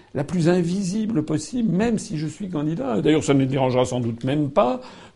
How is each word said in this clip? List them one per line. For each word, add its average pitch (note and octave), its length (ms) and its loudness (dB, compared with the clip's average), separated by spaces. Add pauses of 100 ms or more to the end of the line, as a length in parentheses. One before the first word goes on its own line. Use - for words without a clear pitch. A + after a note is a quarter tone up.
(160)
la D3 80 -2
plus E3 260 2
invisible F3+ 760 0
possible, F3 460 -2
même G#3+ 280 2
si - 180 -8
je D3+ 80 -4
suis F3+ 240 -8
candidat. F3 520 -2
D'ailleurs, D3+ 220 4
ça C#3 120 4
ne C#3 40 6
les C3+ 60 4
dérangera B2+ 400 2
sans B2+ 140 -4
doute A#2 240 -4
même C#3+ 260 0
pas A#3+ 320 0 (340)